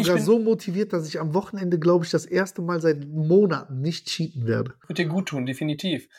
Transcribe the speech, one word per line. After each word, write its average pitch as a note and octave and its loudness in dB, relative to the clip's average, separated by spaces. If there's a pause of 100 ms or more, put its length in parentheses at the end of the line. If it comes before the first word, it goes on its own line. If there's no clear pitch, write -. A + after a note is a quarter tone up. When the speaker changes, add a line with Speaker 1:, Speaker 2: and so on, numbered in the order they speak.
Speaker 1:
sogar F3 4
Speaker 2:
bin D3+ 2
Speaker 1:
so A3 6
motiviert, G#3 -2
dass D#3+ -2
ich D#3 -8
am D#3 -2
Wochenende, F#3 -2
glaub E3+ 4
ich, - -10
das D#3 0
erste F#3 -2
Mal E3+ -4
seit D3 2
Monaten D#3 2
nicht D#3+ -4
cheaten C3+ -4
werde. A2+ -2 (120)
Speaker 2:
Wird E3 -10
dir E3+ 0
gut F3+ -4
tun, C3 -4
definitiv. D3 -6 (100)